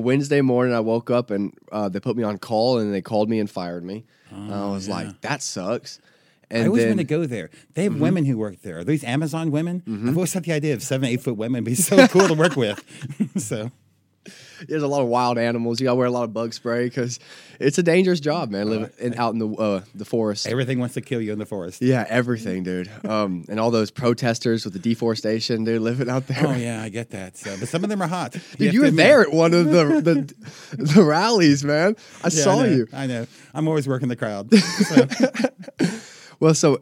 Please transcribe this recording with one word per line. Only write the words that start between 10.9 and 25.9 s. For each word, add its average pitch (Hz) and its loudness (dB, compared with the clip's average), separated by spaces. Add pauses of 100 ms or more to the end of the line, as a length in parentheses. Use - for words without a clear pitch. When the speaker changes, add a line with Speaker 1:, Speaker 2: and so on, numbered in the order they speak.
Speaker 2:
eight-foot 117 -2
women 113 -4
would 117 -4
be 123 -2
so 190 6
<laughs> - 6
cool 190 4
to 165 0
work 165 2
with. 107 -2 (540)
<laughs> - -6
So 113 -6 (960)
Speaker 1:
There's 151 -4
a 143 0
lot 139 0
of 120 0
wild 120 2
animals. 117 0
You 131 0
gotta 123 2
wear 127 2
a 123 0
lot 123 -2
of 110 -6
bug 113 -4
spray 120 -4
'cause 123 -6 (400)
it's 156 2
a 185 4
dangerous 180 4
job, 147 -2
man, 101 -2
living 110 -2
Speaker 2:
Right. - -14
Speaker 1:
in, 120 -4
out 117 -2
in 117 -4
the, 110 -2
uh, 104 -2 (140)
the 101 -12
forest. 107 -2
Speaker 2:
Everything 123 -2
wants 123 -6
to 120 -8
kill 117 -4
you 107 -4
in 104 -6
the 107 -8
forest. 92 -10
Speaker 1:
Yeah, 123 2
everything, 113 -2
dude. 90 -6 (160)
Um, 101 -2
and 107 -4
all 113 2
those 113 2
protesters 117 0
with 101 -8
the 92 -10
deforestation, 113 -2
they're 113 0
living 120 -2